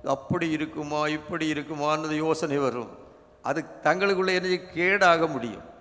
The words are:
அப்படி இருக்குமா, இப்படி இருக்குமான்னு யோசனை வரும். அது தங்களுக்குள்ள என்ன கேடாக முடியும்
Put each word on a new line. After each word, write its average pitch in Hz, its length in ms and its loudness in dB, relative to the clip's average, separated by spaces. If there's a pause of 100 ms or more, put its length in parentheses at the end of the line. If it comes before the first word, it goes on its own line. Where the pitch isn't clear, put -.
(140)
அப்படி 170 420 -2
இருக்குமா, 151 460 -4 (160)
இப்படி 160 320 -4
இருக்குமான்னு 151 720 -2
யோசனை 156 400 0
வரும். 117 260 -2 (540)
அது 139 140 0 (260)
தங்களுக்குள்ள 185 540 4
என்ன 180 200 0 (160)
கேடாக 175 580 4
முடியும் 117 320 -6 (160)